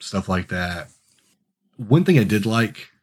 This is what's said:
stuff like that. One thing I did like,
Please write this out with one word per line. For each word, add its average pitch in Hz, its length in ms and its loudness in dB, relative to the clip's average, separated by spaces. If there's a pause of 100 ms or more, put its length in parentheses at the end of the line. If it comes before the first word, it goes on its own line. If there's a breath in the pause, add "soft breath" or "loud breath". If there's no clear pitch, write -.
stuff - 280 -6
like 92 200 -4
that. 87 400 -8 (880)
One 123 280 2
thing 180 140 4
I 117 60 4
did 101 200 0
like, 113 440 -2 (140)